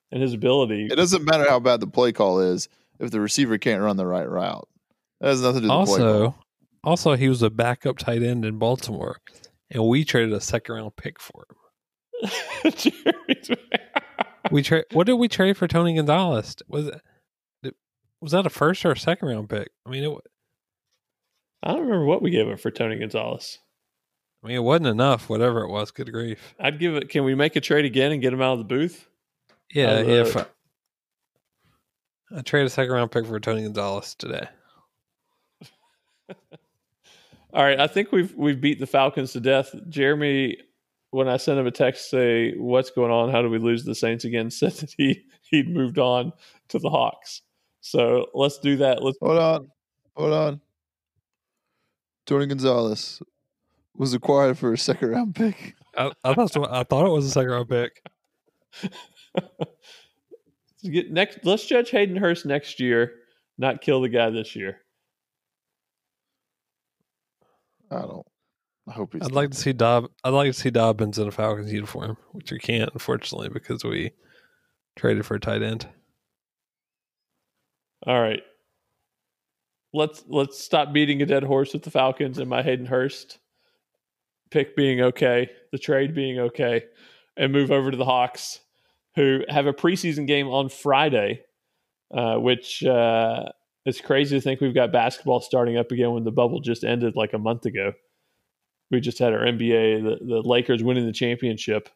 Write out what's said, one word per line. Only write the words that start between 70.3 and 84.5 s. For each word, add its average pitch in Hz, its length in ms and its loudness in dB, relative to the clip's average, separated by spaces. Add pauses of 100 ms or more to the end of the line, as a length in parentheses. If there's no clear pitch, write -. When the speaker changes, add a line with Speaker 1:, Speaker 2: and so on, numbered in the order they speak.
Speaker 3:
to - 60 -10
see 131 100 -2
Dobbins 110 480 2
in 107 100 -2
a 101 40 -6
Falcons 107 420 -4
uniform, 107 440 -8 (160)
which - 180 -18
we - 80 -10
can't, 113 340 -2
unfortunately, - 560 -6
because - 340 -10
we - 280 -6 (840)
traded 107 300 -2
for 110 100 -6
a 107 40 -8
tight 107 240 -4
end. 110 240 -8 (2250)
Speaker 1:
All 123 160 2
right. 107 220 -2 (1500)
Let's, 151 360 -4
let's 139 360 -2
stop 147 300 0
beating 147 280 2
a 143 40 2
dead 139 180 2
horse 139 300 0
with 151 100 -8
the 165 80 -14
Falcons 131 460 0
and 131 120 -6
my 123 120 0
Hayden 127 240 -2
Hurst 127 540 -4 (1120)